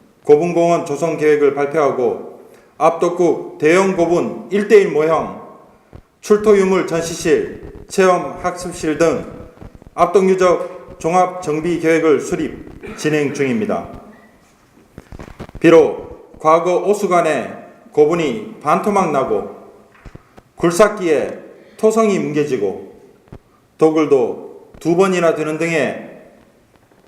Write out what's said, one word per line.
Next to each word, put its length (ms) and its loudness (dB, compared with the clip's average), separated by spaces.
고분공원 640 4
조성 320 -4
계획을 360 4
발표하고 960 -2
압덕국 800 0
대형 360 2
고분 560 -2
일대일 400 4
모형, 560 -2
출토 340 4
유물 300 2
전시실, 1000 -4
체험 540 0
학습실 540 -6
등 280 0
압덕 360 2
유적 680 0
종합 440 -2
정비 360 -4
계획을 420 2
수립, 760 -10
진행 360 -2
중입니다. 560 -4
비록 800 2
과거 400 2
오수관에 760 0
고분이 720 0
반토막 500 0
나고 440 -2
굴삭기에 840 0
토성이 420 2
뭉개지고 800 -4
도굴도 1040 0
두 160 0
번이나 380 2
되는 240 -6
등의 640 -4